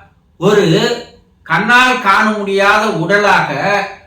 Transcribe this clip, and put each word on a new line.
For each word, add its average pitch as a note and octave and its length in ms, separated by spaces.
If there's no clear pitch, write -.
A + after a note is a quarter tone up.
ஒரு G#3 680
கண்ணால் A#3 600
காண G#3 300
முடியாத G3+ 580
உடலாக F#3 600